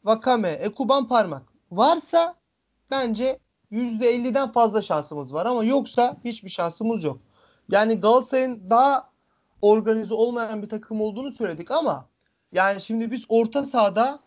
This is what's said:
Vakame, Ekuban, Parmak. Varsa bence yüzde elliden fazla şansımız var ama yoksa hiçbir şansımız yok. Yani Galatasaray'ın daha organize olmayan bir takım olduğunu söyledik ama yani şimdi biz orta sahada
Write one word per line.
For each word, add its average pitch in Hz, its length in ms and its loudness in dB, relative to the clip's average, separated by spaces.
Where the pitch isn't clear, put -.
Vakame, 220 460 2
Ekuban, 220 580 -2
Parmak. 190 340 0
Varsa 330 640 2
bence 254 480 -2
yüzde 233 380 -2
elliden 240 440 0
fazla 220 300 2
şansımız 147 520 -6
var 175 120 -2
ama 240 180 0
yoksa 254 600 0
hiçbir 220 260 -10
şansımız 185 540 -4
yok. 139 140 -4
Yani 214 320 2
Galatasaray'ın 240 720 0
daha 262 400 2
organize 220 520 2
olmayan 226 480 -2
bir 214 60 -12
takım 214 320 -8
olduğunu 220 320 -6
söyledik 175 380 -8
ama 247 360 -2
yani 190 280 0
şimdi 226 300 -4
biz 240 180 -8
orta 226 360 0
sahada 233 640 0